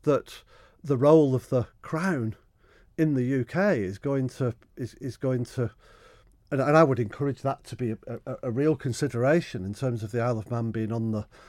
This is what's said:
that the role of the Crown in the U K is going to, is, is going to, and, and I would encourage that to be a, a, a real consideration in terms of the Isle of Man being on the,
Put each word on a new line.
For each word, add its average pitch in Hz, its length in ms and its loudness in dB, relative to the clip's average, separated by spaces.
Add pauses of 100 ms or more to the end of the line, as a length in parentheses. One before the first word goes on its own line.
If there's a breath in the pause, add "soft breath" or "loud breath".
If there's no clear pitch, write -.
that - 400 -2 (380 soft breath)
the 139 140 -2
role 143 380 6
of - 160 -2
the 123 160 0 (160)
Crown 160 520 -2 (640 soft breath)
in 156 180 2
the 127 100 2
U 131 200 0
K 175 380 0
is 98 160 -4
going 135 320 -2
to, 123 240 -2 (220)
is, 123 180 -10
is - 240 -12
going 131 260 -2
to, 117 260 -4 (800 soft breath)
and, 135 100 -2
and 143 140 2
I 160 100 8
would 127 160 2
encourage 135 420 -4
that - 220 -4
to - 120 -14
be 120 140 -2
a, 110 80 -6 (260)
a, 127 200 -8
a 127 60 -2
real 143 260 2
consideration 127 880 0
in 101 80 -6
terms 120 280 -4
of 107 80 -6
the 117 120 -2
Isle 120 160 0
of 104 120 -8
Man 117 200 -2
being 110 200 -4
on 113 200 -2
the, 107 160 -2 (220 soft breath)